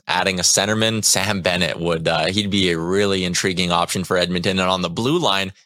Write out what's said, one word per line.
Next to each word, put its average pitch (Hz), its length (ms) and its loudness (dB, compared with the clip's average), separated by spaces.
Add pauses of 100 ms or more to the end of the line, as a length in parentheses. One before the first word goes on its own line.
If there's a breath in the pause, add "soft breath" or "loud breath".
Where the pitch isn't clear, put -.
adding 92 320 0
a 87 40 -2
centerman. 110 600 2
Sam 98 380 0
Bennett 87 400 0
would, 82 260 0
uh, 80 200 0
he'd 98 240 -2
be 95 200 2
a 82 80 0
really 95 460 0
intriguing 90 480 -2
option 87 320 0
for 92 140 0
Edmonton. 90 400 0
And 92 100 0
on 92 140 2
the 87 80 -2
blue 117 280 0
line, 98 360 0 (120)